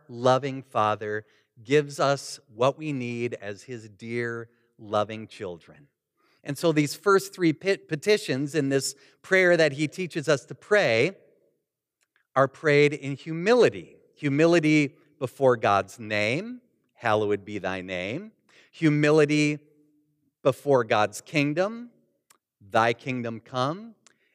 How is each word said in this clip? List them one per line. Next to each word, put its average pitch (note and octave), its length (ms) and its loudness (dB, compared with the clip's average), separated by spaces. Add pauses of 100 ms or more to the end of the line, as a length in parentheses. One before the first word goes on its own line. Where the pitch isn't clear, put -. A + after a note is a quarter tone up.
loving C3 540 0
Father G#2+ 640 -2 (400)
gives C#3+ 340 0
us C#3 400 -2 (160)
what C3 240 0
we D#3 140 -8
need A#2+ 420 -6
as G2+ 300 -14
his A2+ 240 -16
dear, A#2 600 -8 (300)
loving G#2+ 480 -4
children. D#2+ 600 -16 (560)
And C#3+ 120 -8
so E3+ 160 0
these D3 220 0
first G3 400 0
three E3+ 180 2
pet-, F#3+ 360 -4
petitions D3+ 680 -2
in C#3+ 140 -2
this C3+ 260 -2 (280)
prayer F#3 340 4
that D#3 160 4
he D3 160 -4
teaches D#3+ 400 -6
us D3 180 0
to - 80 -16
pray D#3+ 640 2 (1200)
are C3+ 120 4
prayed D3 460 2
in C#3 220 -8
humility. E3 800 0 (180)
Humility D3+ 840 2 (220)
before B2+ 380 2
God's G2+ 420 0
name, A#2 640 -4 (340)
"Hallowed G#2+ 500 0
be G#2 140 -10
thy F#2 220 -6
name." F#2+ 520 -8 (380)
Humility D3+ 880 2 (840)
before C3+ 420 2
God's G#2+ 360 0
kingdom, F3+ 720 -4 (680)
"Thy A2+ 320 0
kingdom A#2 480 -8
come." E3 560 -6 (380)